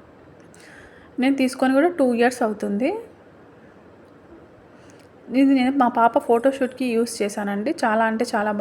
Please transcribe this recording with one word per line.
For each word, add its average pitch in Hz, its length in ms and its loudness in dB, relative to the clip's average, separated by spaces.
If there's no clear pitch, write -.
నేను 269 200 2
తీసుకొని 262 340 0
కూడా 302 140 4
టూ 277 60 2
ఇయర్స్ 247 260 2
అవుతుంది. 208 420 -2
ఇది 277 160 4
నేను 254 140 0
మా 247 60 4
పాప 233 260 4
ఫోటోషూట్కి 254 600 0
యూస్ 233 260 -2
చేశానండి. 208 500 -4
చాలా 226 260 2
అంటే 220 240 -2
చాలా 214 280 -2